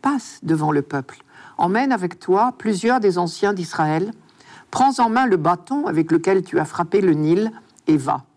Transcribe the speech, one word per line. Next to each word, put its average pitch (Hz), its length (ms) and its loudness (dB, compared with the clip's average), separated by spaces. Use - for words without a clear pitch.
Passe - 420 -4
devant 156 300 -2
le 147 80 2
peuple. 139 380 -8
Emmène 226 340 0
avec 180 260 -4
toi 226 380 0
plusieurs 220 420 0
des 196 200 2
anciens 175 340 -2
d'Israël. 170 580 -2
Prends 262 280 2
en 233 120 2
main 226 160 2
le 196 100 2
bâton 180 500 -2
avec 160 240 -2
lequel 190 320 2
tu 165 160 -4
as 156 60 0
frappé 175 380 -2
le 180 100 4
Nil 170 400 2
et 156 100 4
va. 135 260 -4